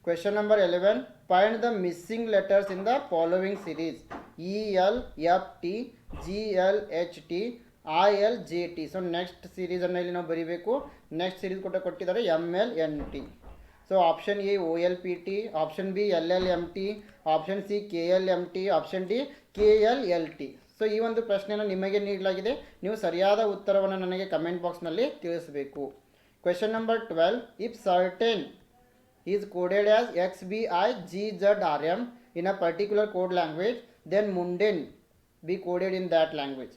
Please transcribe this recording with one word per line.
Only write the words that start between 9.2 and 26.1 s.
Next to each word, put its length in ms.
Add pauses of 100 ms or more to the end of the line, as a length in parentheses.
ಸೀರೀಸನ್ನು 480
ಇಲ್ಲಿ 140
ನಾವು 160
ಬರೀಬೇಕು. 400 (480)
ನೆಕ್ಸ್ಟ್ 220
ಸೀರೀಸ್ 240
ಕೂಡ 200
ಕೊಟ್ಟಿದ್ದಾರೆ, 360 (140)
ಎಮ್ 140 (120)
ಎಲ್ 100 (140)
ಎನ್ 120 (140)
ಟಿ. 100 (680)
So 60 (160)
ಆಪ್ಷನ್ 300 (100)
ಎ, 60 (120)
ಒ 40 (160)
ಎಲ್ 160
ಪಿ 100 (120)
ಟಿ, 100 (260)
ಆಪ್ಷನ್ 340
ಬಿ, 80 (140)
ಎಲ್ 180
ಎಲ್ 200
ಎಮ್ 100 (100)
ಟಿ, 100 (480)
ಆಪ್ಷನ್ 340
ಸಿ, 100 (140)
ಕೆ 100 (140)
ಎಲ್ 180
ಎಮ್ 120 (100)
ಟಿ, 80 (140)
ಆಪ್ಷನ್ 340
ಡಿ, 80 (380)
ಕೆ 100 (240)
ಎಲ್ 120 (120)
ಎಲ್ 120 (120)
ಟಿ. 80 (300)
So 80 (100)
ಈ 20 (100)
ಒಂದು 220
ಪ್ರಶ್ನೆಯನ್ನು 440
ನಿಮಗೆ 340
ನೀಡಲಾಗಿದೆ. 460 (300)
ನೀವು 220
ಸರಿಯಾದ 340 (140)
ಉತ್ತರವನ್ನು 500
ನನಗೆ 300
ಕಾಮೆಂಟ್ 320
ಬಾಕ್ಸ್‌ನಲ್ಲಿ 400 (180)
ತಿಳಿಸಬೇಕು. 600 (600)